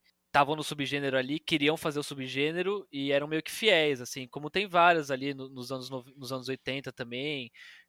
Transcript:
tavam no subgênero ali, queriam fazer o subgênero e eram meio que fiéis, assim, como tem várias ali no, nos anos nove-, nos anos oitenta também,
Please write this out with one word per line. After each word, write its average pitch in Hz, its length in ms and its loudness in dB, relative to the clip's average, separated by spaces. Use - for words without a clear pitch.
tavam 143 240 4
no 151 60 -6
subgênero 139 540 0
ali, 131 220 0
queriam 151 380 2
fazer 147 220 -2
o 143 40 -4
subgênero 151 880 -2
e 139 220 0
eram 143 140 2
meio 156 140 -2
que - 100 -12
fiéis, 156 500 4
assim, 127 260 -10
como 147 220 -8
tem 190 180 -2
várias 170 420 6
ali 139 240 -2
no, 135 140 -8
nos 127 240 -10
anos 127 180 -8
nove-, 131 280 -10
nos 131 160 -8
anos 127 160 -8
oitenta 131 420 -6
também, 127 580 -8